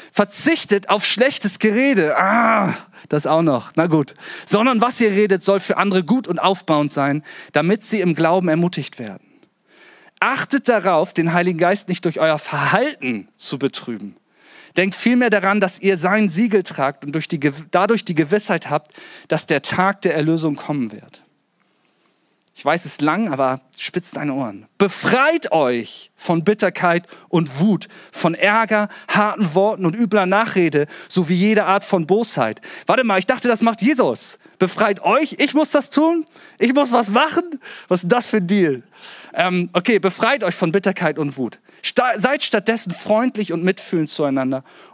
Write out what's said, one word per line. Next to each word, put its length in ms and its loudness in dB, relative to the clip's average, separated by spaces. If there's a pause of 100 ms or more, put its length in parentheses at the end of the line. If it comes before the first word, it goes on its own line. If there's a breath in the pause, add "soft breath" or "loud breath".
(120)
Verzichtet 760 0
auf 160 0
schlechtes 540 0
Gerede. 580 2
Ah, 580 2 (340 loud breath)
das 180 -2
auch 160 2
noch. 320 -2
Na 100 2
gut. 300 0 (300 loud breath)
Sondern 360 2
was 180 0
ihr 120 4
redet, 320 2
soll 160 2
für 180 -2
andere 260 2
gut 240 0
und 120 -4
aufbauend 520 0
sein, 320 0 (300 loud breath)
damit 320 0
sie 160 0
im 140 2
Glauben 340 2
ermutigt 480 -2
werden. 300 -14 (920 soft breath)
Achtet 480 -2
darauf, 460 2
den 180 0
Heiligen 280 0
Geist 280 0
nicht 180 -4
durch 140 -4
euer 200 2
Verhalten 960 -4
zu 240 -6
betrüben. 580 -6 (600 loud breath)
Denkt 180 0
vielmehr 340 2
daran, 300 2
dass 200 -2
ihr 160 2
sein 320 2
Siegel 360 0
tragt 420 -4
und 60 -8
durch 160 -4
die 120 -4
Gew-, 300 -2
dadurch 340 0
die 120 -4
Gewissheit 540 0
habt, 240 -4 (340 loud breath)
dass 180 -2
der 160 0
Tag 400 0
der 140 0
Erlösung 400 0
kommen 360 -6
wird. 300 -20 (1400)
Ich 60 -20
weiß, 220 -2
es 80 -6
ist 80 -6
lang, 260 0
aber 320 -2 (180)
spitzt 380 -8
deine 180 -4
Ohren. 320 -8 (120)
Befreit 720 0
euch 640 -2
von 300 -2
Bitterkeit 600 0 (220 loud breath)
und 320 -2
Wut, 300 2 (240 loud breath)
von 200 0
Ärger, 540 2 (220 loud breath)
harten 440 0
Worten 320 2
und 80 2
übler 320 2
Nachrede 600 2 (220 loud breath)
sowie 240 0
jede 320 2
Art 180 2
von 240 -2
Bosheit. 540 0 (240 loud breath)
Warte 180 2
mal, 160 2
ich 80 -4
dachte, 220 0
das 120 2
macht 200 0
Jesus. 580 0 (180 soft breath)
Befreit 440 0
euch? 380 0
Ich 140 2
muss 180 2
das 180 0
tun? 340 2 (340 loud breath)
Ich 160 2
muss 200 2
was 160 2
machen? 500 0 (300 loud breath)
Was 140 0
ist 60 -4
das 200 2
für 80 0
ein 100 0
Deal? 360 2 (500 loud breath)
Ähm, 400 0
okay, 260 2
befreit 460 0
euch 100 -2
von 160 0
Bitterkeit 480 -2
und 160 -4
Wut. 240 -6 (220 soft breath)
Sta-, 360 0
seid 240 2
stattdessen 520 -2
freundlich 580 -2
und 140 -4
mitfühlend 420 -2
zueinander 560 -2 (300 loud breath)